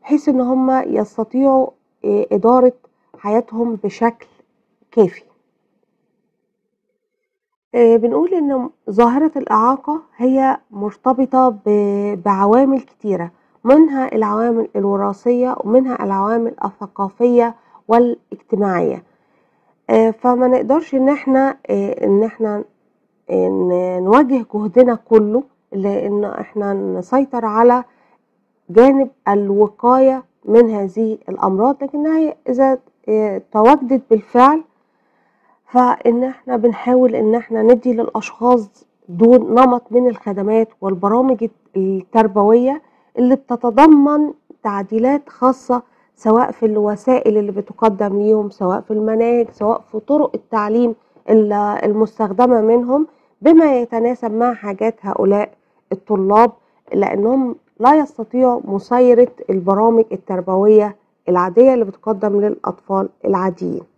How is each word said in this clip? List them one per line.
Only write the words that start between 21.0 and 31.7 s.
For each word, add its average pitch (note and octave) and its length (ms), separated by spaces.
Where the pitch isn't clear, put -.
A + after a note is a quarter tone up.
إحنا، C4+ 480
آه، G3+ 360
إن G3+ 160
إحنا، G#3+ 420
آه، F#3 180
ن-، F3+ 560
نوجه B3 500
جهدنا A3+ 400
كله A3 480
لإن G3+ 520
إحنا G3+ 480
نسيطر G3 720
على A#3+ 400
جانب C4 400
الوقاية G#3+ 960
من A3+ 260
هذه G#3+ 480
الأمراض، G3+ 560